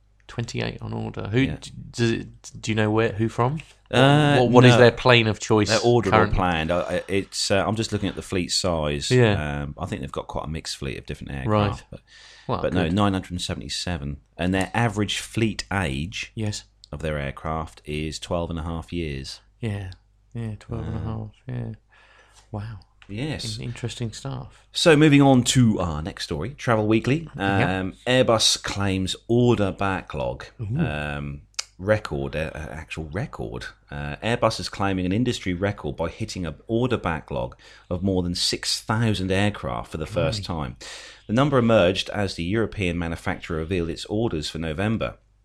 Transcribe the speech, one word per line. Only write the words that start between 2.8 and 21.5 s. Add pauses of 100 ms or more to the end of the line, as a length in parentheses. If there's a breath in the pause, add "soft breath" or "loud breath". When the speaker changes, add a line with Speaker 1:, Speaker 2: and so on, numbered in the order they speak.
Speaker 1:
where,
who
from? (280)
What,
Speaker 2:
Uh,
Speaker 1:
what,
what
is
Speaker 2:
no.
Speaker 1:
their
plane
of
choice
Speaker 2:
They're
ordered
Speaker 1:
currently?
Speaker 2:
or
planned.
I,
I,
it's,
uh,
I'm
just
looking
at
the
fleet
size.
Speaker 1:
Yeah.
Speaker 2:
Um,
I
think
they've
got
quite
a
mixed
fleet
of
different (160)
Speaker 1:
Right.
Speaker 2:
aircraft.
But, (460 loud breath)
Speaker 1:
Well,
Speaker 2:
but
no,
Speaker 1:
good.
Speaker 2:
nine
hundred
and
seventy-seven. (200)
And
their
average
fleet
age
Speaker 1:
Yes. (260)
Speaker 2:
of
their
aircraft
is
twelve
and
a
half
years. (220)
Speaker 1:
Yeah. (420)
Yeah,
twelve
and
a
half, (180)
Speaker 2:
Uh,